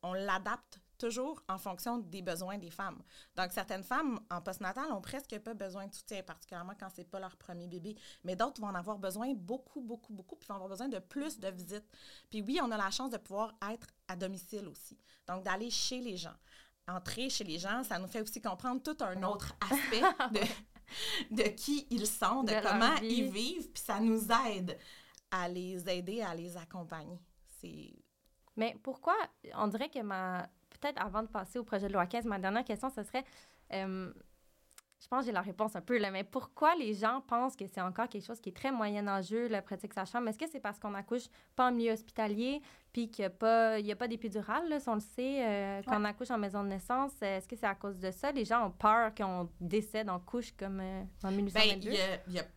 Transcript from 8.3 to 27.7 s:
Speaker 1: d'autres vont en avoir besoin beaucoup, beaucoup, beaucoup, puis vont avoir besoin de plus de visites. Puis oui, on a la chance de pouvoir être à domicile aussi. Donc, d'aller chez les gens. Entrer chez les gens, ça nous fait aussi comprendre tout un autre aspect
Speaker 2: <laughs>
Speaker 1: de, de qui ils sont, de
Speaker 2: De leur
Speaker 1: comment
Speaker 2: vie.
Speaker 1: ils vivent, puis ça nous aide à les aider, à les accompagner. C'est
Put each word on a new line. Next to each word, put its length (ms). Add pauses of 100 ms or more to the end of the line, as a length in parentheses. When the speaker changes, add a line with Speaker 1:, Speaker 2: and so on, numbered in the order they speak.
Speaker 1:
d'autres 240
vont 80
en 60
avoir 240
besoin 360
beaucoup, 460
beaucoup, 320
beaucoup, 240
puis 100
vont 100
avoir 140
besoin 180
de 120
plus 400
de 80
visites. 400 (420)
Puis 120
oui, 200
on 80
a 60
la 160
chance 180
de 80
pouvoir 340 (200)
être 160 (180)
à 100
domicile 520
aussi. 280 (300)
Donc, 180
d'aller 260
chez 300
les 180
gens. 180 (500)
Entrer 440
chez 140
les 140
gens, 260
ça 140
nous 100
fait 120
aussi 220
comprendre 400
tout 200
un 200
autre 320 (160)
aspect 320 (300)
Speaker 2:
<laughs> 80 (880)
Speaker 1:
de, 60
de 140
qui 400
ils 160
sont, 360
de 80
Speaker 2:
De 40
leur 80 (100)
Speaker 1:
comment 240
Speaker 2:
vie. 120
Speaker 1:
ils 240
vivent, 380
puis 120
ça 180
nous 280 (200)
aide 280 (540)
à 180
les 400
aider, 340
à 120
les 220
accompagner. 640 (400)
C'est 320 (640)